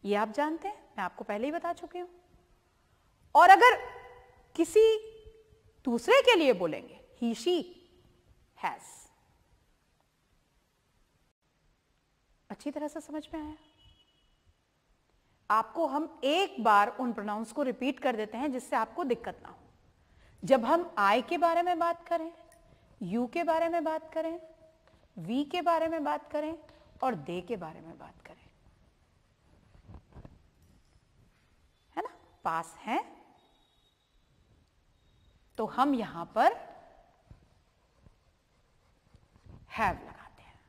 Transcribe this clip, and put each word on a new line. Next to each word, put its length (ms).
ये 100
आप 140
जानते 400
हैं, 200
मैं 60
आपको 200
पहले 220
ही 60
बता 200
चुकी 260
हूं। 100
और 160
अगर 260
किसी 400
दूसरे 380
के 120
लिए 180
बोलेंगे, 480
he, 180
she, 220
has। 180
अच्छी 200
तरह 180
से 120
समझ 340
में 80
आया? 140
आपको 360
हम 380
एक 400
बार 360
उन 120
pronounce 400
को 100
repeat 380
कर 160
देते 220
हैं, 140
जिससे 240
आपको 280
दिक्कत 380
ना 60
हो। 100
जब 200
हम 340
I 300
के 100
बारे 240
में 160
बात 300
करें, 240
you 300
के 120
बारे 240
में 160
बात 280
करें, 280
we 340
के 120
बारे 260
में 160
बात 280
करें 220
और 120
they 320
के 100
बारे 240
में 180
बात 240
करें, 240
है 60
ना, 80
पास 340
हैं, 220
तो 80
हम 280
यहां 320
पर 260
have 260
लगाते 380
हैं। 260